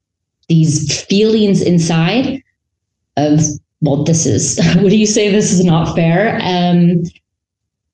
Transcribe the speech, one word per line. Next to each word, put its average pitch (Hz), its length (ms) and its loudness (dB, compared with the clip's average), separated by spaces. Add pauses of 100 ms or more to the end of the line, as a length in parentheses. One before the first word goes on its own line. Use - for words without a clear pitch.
(480)
these 156 540 0
feelings 208 580 0
inside 175 840 0 (720)
of, 151 240 2 (400)
"Well, 147 240 0
this 160 220 0
is, - 340 -2 (140)
<laughs> - 20 -
what 196 140 2
do 214 60 4
you 214 100 2
say? 208 240 0
This 202 220 0
is 185 120 2
not 160 320 0
fair." 175 460 0
Um, 175 600 0 (920)